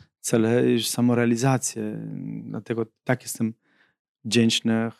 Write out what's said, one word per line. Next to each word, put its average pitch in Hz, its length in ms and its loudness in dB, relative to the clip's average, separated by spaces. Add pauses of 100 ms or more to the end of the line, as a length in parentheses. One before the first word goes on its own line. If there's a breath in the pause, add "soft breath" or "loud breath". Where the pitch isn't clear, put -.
(180)
cele, 120 520 2
już 117 160 0
samorealizację, 120 1120 0 (440)
dlatego 110 420 -6 (180)
tak 123 180 0
jestem 113 320 -6 (720)
wdzięczny 113 760 2